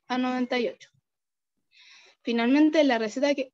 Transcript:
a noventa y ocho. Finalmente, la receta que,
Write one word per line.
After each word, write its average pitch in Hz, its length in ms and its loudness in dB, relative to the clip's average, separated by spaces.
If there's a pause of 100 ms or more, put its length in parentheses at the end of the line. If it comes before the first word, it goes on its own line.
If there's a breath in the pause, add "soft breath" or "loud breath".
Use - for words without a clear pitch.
a 247 80 -4
noventa 254 420 -4
y 220 100 -2
ocho. - 200 -14 (1400 soft breath)
Finalmente, 285 600 2
la 247 140 2
receta 262 360 -2
que, 277 200 -6